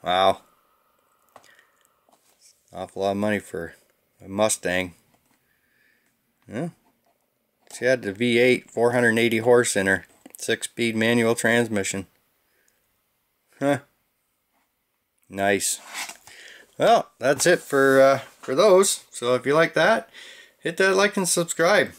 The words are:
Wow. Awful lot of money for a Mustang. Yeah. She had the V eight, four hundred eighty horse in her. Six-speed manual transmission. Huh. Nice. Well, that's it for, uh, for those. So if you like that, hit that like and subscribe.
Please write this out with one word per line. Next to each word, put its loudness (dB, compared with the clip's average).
Wow. 0
Awful -12
lot 0
of -2
money -2
for -12
a -18
Mustang. -4
Yeah. -10
She -4
had 0
the -8
V 0
eight, 2
four 0
hundred 2
eighty 2
horse 2
in -2
her. -2
Six-speed -6
manual 0
transmission. -2
Huh. -2
Nice. -2
Well, 2
that's -2
it 2
for, 2
uh, 4
for -8
those. 2
So -2
if -4
you 0
like 0
that, 0
hit -8
that 2
like 0
and -4
subscribe. 0